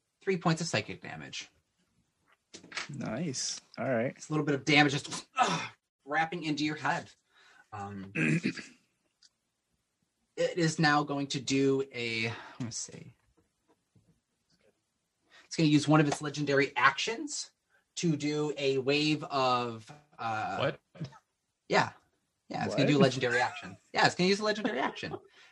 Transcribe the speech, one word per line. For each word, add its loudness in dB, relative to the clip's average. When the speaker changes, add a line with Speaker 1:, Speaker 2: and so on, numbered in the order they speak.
Speaker 1:
three 0
points 0
of -6
psychic -4
damage. -14
Speaker 2:
Nice. -6
All -2
right. 0
Speaker 1:
It's -18
a -4
little 0
bit 2
of -4
damage 6
just, -6
uh, 2
wrapping -2
into -2
your -2
head. -4
Um, -12
<clears throat> -20
it 0
is 2
now 4
going -4
to -4
do 2
a, -2
let -6
me -6
see. -12
It's -10
gonna 4
use 6
one 8
of 6
its -4
legendary 0
actions 0
to 2
do -2
a 2
wave 2
of, -2
uh, -4
Speaker 3:
What? -2
Speaker 1:
Yeah. 2
Yeah, -4
it's -4
gonna 2
do 4
a 4
Speaker 2:
What? 8
Speaker 1:
legendary 2
action. -4
Yeah, 4
it's 2
gonna 2
use 2
a -4
legendary -2
action. -6